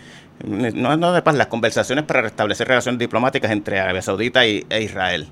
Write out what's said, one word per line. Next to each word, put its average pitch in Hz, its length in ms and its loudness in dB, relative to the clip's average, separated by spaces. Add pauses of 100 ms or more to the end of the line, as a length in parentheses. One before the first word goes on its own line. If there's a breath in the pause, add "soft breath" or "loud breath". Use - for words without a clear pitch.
(420 loud breath)
no, 120 540 -2
no 175 160 2
de 170 100 2
paz, 160 140 2
las 117 100 4
conversaciones 117 580 0
para 151 180 0
restablecer 107 460 -2
relaciones 123 300 0
diplomáticas 120 520 0
entre 101 280 0
Arabia 92 240 0
Saudita 120 440 2
y, 104 220 0
e 110 140 0
Israel. 90 500 -4